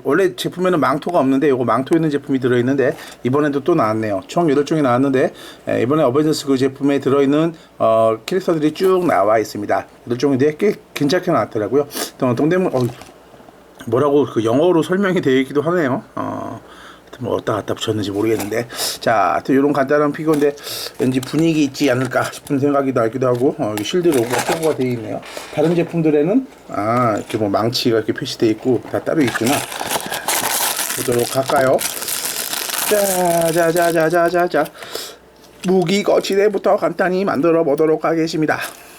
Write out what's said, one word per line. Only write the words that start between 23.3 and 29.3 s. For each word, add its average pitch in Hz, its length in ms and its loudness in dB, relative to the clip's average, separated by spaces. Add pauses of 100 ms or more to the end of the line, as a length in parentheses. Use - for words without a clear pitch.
어, 104 120 -2
여기 107 140 -4
실드 175 240 2
로고가 123 360 2
표고가 160 320 0
되어 131 160 0
있네요. 110 280 -6 (340)
다른 160 200 2
제품들에는, 170 720 2 (240)
아, 113 460 0
이렇게 104 220 -6
뭐 104 100 0
망치가 113 500 0
이렇게 107 140 -2
표시되어 - 380 -2
있고 110 300 0 (100)
다 104 100 -2
따로 147 220 0
있구나. 113 300 0 (1400)